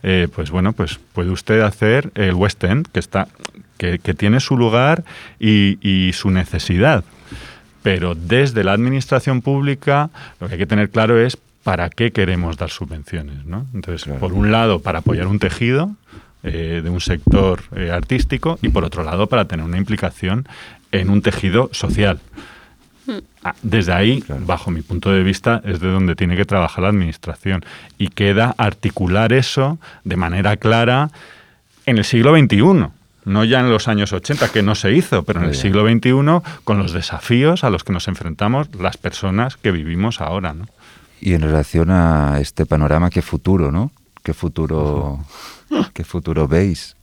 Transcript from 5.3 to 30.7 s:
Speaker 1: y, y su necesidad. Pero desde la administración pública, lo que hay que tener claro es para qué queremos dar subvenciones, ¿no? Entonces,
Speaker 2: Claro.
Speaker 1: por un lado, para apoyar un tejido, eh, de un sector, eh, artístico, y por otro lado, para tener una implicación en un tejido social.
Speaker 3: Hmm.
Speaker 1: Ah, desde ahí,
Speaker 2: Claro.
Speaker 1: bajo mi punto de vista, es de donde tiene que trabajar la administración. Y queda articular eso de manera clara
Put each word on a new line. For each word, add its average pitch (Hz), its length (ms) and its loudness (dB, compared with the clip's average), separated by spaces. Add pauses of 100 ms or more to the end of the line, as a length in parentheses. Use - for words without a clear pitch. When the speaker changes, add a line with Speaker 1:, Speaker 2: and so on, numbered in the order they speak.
Speaker 1:
y, 101 420 4
y 95 320 2
su - 160 -4
necesidad. 92 760 0 (800)
Pero 90 300 0
desde 110 500 2
la 98 100 2
administración 127 680 0
pública, 143 720 0 (280)
lo 87 80 -8
que - 60 -8
hay 85 60 -8
que 95 80 -2
tener 104 240 0
claro 113 280 4
es 127 180 0 (260)
para 90 260 -2
qué 117 220 -2
queremos 87 460 0
dar 85 120 -6
subvenciones, 73 760 -10
¿no? 98 280 -8
Entonces, 87 300 -8
Speaker 2:
Claro. 71 160 -8
Speaker 1:
por 90 140 -4
un 101 180 2
lado, 113 300 4
para 87 180 -4
apoyar 92 280 -2
un 98 120 0
tejido, 127 520 -2 (520)
eh, 82 400 -6
de 82 80 -4
un 90 100 -2
sector, 95 600 2 (140)
eh, 90 160 -4
artístico, 127 680 -2
y - 80 0
por 92 140 2
otro 82 200 -6
lado, 90 240 0
para 110 180 2
tener 80 200 -6
una 85 120 -4
implicación 98 720 -4 (440)
en 95 180 0
un 101 140 4
tejido 101 500 0
social. 98 460 -2 (880)
Speaker 3:
Hmm. 220 100 -8 (260)
Speaker 1:
Ah, 87 200 -6
desde 98 300 0
ahí, 110 280 2
Speaker 2:
Claro. 69 240 -8
Speaker 1:
bajo 87 240 -4
mi 80 140 -4
punto 95 280 -2
de 95 120 4
vista, 113 420 0
es 92 140 -4
de 92 120 -2
donde 92 240 2
tiene 90 200 0
que 92 100 2
trabajar 92 380 0
la 98 60 2
administración. 90 760 -4 (340)
Y 98 120 -2
queda 104 480 2
articular 104 760 0
eso 135 460 0 (240)
de - 140 -4
manera 95 400 0
clara 120 520 2 (800)